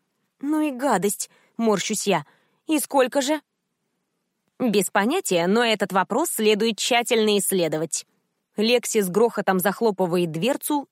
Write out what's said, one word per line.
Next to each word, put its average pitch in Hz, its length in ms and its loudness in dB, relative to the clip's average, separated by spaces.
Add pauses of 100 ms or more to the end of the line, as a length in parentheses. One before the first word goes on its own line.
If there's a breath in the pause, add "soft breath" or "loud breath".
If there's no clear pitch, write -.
(400)
"Ну 302 200 -2
и 302 100 0
гадость", 233 600 -2 (260 soft breath)
морщусь 214 500 0
я. 170 200 0 (400 soft breath)
"И 311 120 0
сколько 269 440 0
же?" 294 180 -2 (1160)
"Без 208 320 0
понятия, 202 560 0
но 226 180 2
этот 214 280 -2
вопрос 202 380 0
следует 214 480 0
тщательно 226 600 2
исследовать". 160 680 -2 (500)
Лекси 226 460 0
с 185 80 -2
грохотом 196 480 0
захлопывает 180 720 0
дверцу 269 600 -2